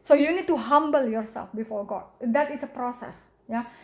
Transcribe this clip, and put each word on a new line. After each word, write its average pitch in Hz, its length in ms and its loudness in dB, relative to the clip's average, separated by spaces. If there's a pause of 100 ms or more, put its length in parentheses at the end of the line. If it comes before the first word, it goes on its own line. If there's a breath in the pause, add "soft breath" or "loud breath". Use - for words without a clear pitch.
So, 285 160 8
you 311 160 2
need 359 160 -2
to 294 80 2
humble 285 480 2
yourself 220 480 -6
before 214 320 -6
God. - 320 -10
That 277 320 0
is 285 160 -8
a - 40 -14
process. 247 600 -10 (160)
Ya. 226 240 -6 (120 loud breath)